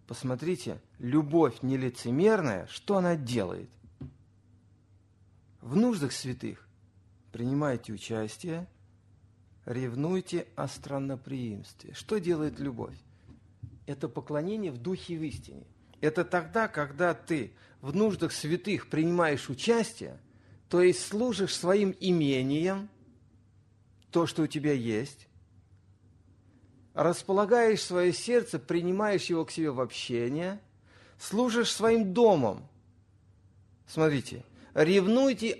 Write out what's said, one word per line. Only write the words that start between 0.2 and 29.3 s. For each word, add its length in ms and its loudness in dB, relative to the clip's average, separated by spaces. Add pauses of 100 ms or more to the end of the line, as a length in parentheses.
любовь 600 4
нелицемерная, 1040 0
что 300 -2
она 180 2
делает? 540 -4 (1900)
«В 160 -2
нуждах 340 2
святых 560 -8 (640)
принимайте 600 -2
участие, 760 -6 (1000)
ревнуйте 840 -4 (100)
о 100 -4
странноприимстве». 1300 -8
Что 240 -4
делает 420 -2
любовь? 380 -8 (880)
Это 240 -8
поклонение 640 -4
в 60 -12
духе 340 -6
и 40 -6
в 60 -6
истине. 400 -10 (380)
Это 240 2
тогда, 420 0
когда 460 0
ты 400 -4 (260)
в 160 -6
нуждах 380 0
святых 560 -4
принимаешь 600 0
участие, 680 -2 (480)
то 140 4
есть 240 4
служишь 480 -2
своим 460 2
имением, 880 2 (1200)
то, 160 2
что 180 -2
у 40 0
тебя 240 -2
есть, 560 -4 (1700)
располагаешь 880 4
своё 320 2
сердце, 440 0
принимаешь 680 0
его 180 0